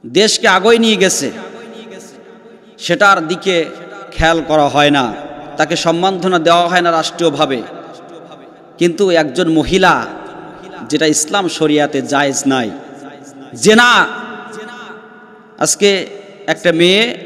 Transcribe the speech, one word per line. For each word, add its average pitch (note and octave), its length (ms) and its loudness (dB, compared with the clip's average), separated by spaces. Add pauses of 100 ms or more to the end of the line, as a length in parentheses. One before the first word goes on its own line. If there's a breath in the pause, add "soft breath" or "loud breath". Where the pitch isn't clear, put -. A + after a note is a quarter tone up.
দেশকে G#3 440 0
আগুয়ে G3 300 4
নিয়ে A3 240 2
গেছে, D3 260 0 (1500)
সেটার F#3+ 400 4 (100)
দিকে F3+ 280 -2 (560)
খেয়াল E3 260 2 (100)
করা D3+ 200 4
হয় C#3+ 300 4
না, B2+ 60 0 (520)
তাকে D#3 200 0
সম্মাননা F3+ 640 0
দেওয়া E3+ 300 4
হয় F3 160 2
না E3+ 60 4
রাষ্ট্রীয়ভাবে। D3+ 680 0 (1200)
কিন্তু F3 320 0
একজন D#3+ 380 0 (100)
মহিলা, E3+ 360 4 (920)
যেটা D3+ 180 0
ইসলাম F#3+ 420 0
শরিয়াতে D3 540 0
জায়েজ C#3 440 0
নাই, C3 220 0 (960)
জেনা। A#3 280 6 (1700)
আজকে - 320 0 (560)
একটা E3+ 260 0
মেয়ে F3+ 300 4 (240)